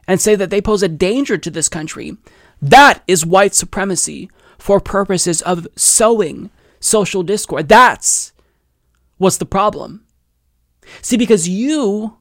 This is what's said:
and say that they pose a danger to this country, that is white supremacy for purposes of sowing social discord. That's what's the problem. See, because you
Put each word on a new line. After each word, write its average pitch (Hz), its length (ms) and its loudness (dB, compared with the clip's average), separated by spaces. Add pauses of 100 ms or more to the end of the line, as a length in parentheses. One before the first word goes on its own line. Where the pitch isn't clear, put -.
and 190 140 0
say 214 140 2
that 190 160 -4
they 202 100 0
pose 202 220 0
a 196 40 0
danger 190 520 -2
to 175 100 -10
this 156 180 -6
country, - 480 -10 (460)
that 240 460 6
is 170 180 0
white 190 300 2
supremacy 185 760 -6 (300)
for 202 200 2
purposes 190 600 -2
of 175 340 -4
sowing 214 760 0 (280)
social 196 440 -2
discord. 165 460 -4
That's - 640 4 (840)
what's 185 200 2
the 156 100 -6
problem. 196 580 -4 (1000)
See, 247 140 -2
because 208 300 2
you 214 720 -4